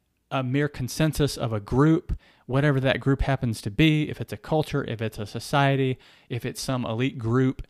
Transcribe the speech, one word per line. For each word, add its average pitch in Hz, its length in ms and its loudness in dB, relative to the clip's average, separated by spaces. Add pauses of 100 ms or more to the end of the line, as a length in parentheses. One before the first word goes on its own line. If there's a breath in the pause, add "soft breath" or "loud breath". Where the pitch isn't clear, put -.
(320)
a 135 100 -2
mere 135 280 0
consensus 143 680 -2
of 131 160 -4
a 107 60 -2
group, 139 580 2 (300 soft breath)
whatever 135 320 2
that 131 200 0
group 135 220 2
happens 123 400 0
to - 80 -6
be, 151 400 2
if - 100 -8
it's - 140 -8
a 104 40 -10
culture, 147 480 -2
if 113 160 -6
it's 113 180 -6
a 107 60 -6
society, 135 720 0 (320 soft breath)
if 120 160 -6
it's - 160 -8
some 127 240 -4
elite 127 340 -2
group 127 500 2